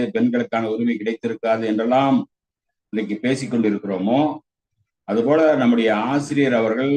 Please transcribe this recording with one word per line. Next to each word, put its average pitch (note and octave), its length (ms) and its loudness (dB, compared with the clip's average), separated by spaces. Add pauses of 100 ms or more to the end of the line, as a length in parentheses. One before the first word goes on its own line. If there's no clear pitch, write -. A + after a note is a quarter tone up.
(100)
பெண்களுக்கான A2+ 600 -2
உரிமை A#2 260 -2
கிடைத்திருக்காது A2+ 680 -2
என்றெல்லாம் B2 540 2 (760)
இன்னைக்கு G#2 280 -4
பேசிக் B2+ 340 -4
கொண்டிருக்கிறோமோ, G#2 680 0 (880)
அதுபோல A#2+ 320 2 (160)
நம்முடைய A#2+ 320 2 (160)
ஆசிரியர் C#3 580 0
அவர்கள், A#2+ 340 0